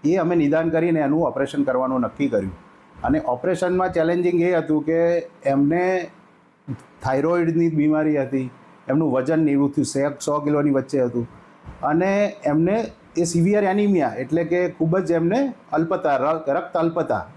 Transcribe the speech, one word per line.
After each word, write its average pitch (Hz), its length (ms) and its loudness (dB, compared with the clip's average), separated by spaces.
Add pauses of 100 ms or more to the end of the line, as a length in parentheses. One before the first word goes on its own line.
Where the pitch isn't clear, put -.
એ 160 120 2
અમે 175 180 0
નિદાન 160 360 2
કરીને 165 300 0
એનું 151 260 0
ઓપરેશન 135 360 -2
કરવાનું 131 380 0
નક્કી 131 280 -2
કર્યું. 101 240 -2 (520)
અને 143 220 0
ઓપરેશનમાં 180 680 -2
ચેલેન્જિંગ 175 500 0
એ 180 140 2
હતું 156 280 0
કે 170 440 0 (160)
એમને 165 640 0 (920)
થાઇરોઇડની 165 680 2
બીમારી 151 480 2
હતી, 131 320 -2 (380)
એમનું 143 240 2
વજન 151 360 2
એવું 143 240 2
થયું, 143 120 0
સો, 139 260 -2 (100)
સો 147 200 -2
કિલોની 147 300 0
વચ્ચે 135 320 0
હતું 120 260 -2 (540)
અને 190 600 0
એમને 165 480 0 (240)
એ 170 80 0
સિવિયર 170 400 2
એનિમિયા, 190 540 0
એટલે 143 260 -2
કે 175 240 0
ખૂબ 170 300 -2
જ 170 120 -4
એમને 190 440 0 (180)
અલ્પતા, 160 440 0
ર-, 156 320 -2
રક્ત 160 280 -4
અલ્પતા 160 500 -2 (100)